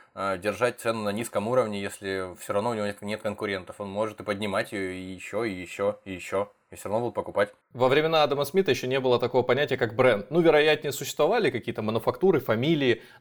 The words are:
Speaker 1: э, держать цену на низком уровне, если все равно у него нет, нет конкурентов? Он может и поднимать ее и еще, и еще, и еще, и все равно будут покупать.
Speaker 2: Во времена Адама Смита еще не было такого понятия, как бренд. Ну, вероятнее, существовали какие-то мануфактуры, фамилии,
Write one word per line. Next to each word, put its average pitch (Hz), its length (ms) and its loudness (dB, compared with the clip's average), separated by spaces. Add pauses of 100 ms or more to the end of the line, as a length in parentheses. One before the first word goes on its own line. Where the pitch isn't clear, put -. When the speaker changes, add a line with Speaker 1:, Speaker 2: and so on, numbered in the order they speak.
(140)
Speaker 1:
э, 98 240 -2
держать 104 420 0
цену 113 220 -2
на 104 80 -2
низком 104 380 -4
уровне, 113 320 0
если 95 600 -6
все - 120 -10
равно 104 180 0
у 120 40 -4
него 104 120 -4
нет, 104 160 -8
нет 104 200 -8
конкурентов? 98 580 -6
Он 101 80 -8
может 107 320 -6
и 101 40 -10
поднимать 104 480 -4
ее 98 180 -4
и 92 240 -10
еще, 101 300 -6
и 110 80 -4
еще, 101 520 -4
и 95 80 -10
еще, 95 380 -4 (200)
и 92 60 -18
все - 120 -12
равно 107 120 -2
будут 120 140 -4
покупать. 98 380 -2 (220)
Speaker 2:
Во 123 140 2
времена 156 340 4
Адама 143 220 2
Смита 190 260 0
еще 127 160 0
не 131 140 0
было 127 180 4
такого 123 240 2
понятия, 127 340 2
как 113 180 -2
бренд. 113 360 4
Ну, 160 100 2
вероятнее, 151 520 6
существовали 156 580 0
какие-то 117 320 -4
мануфактуры, 127 580 2
фамилии, 127 640 2 (180)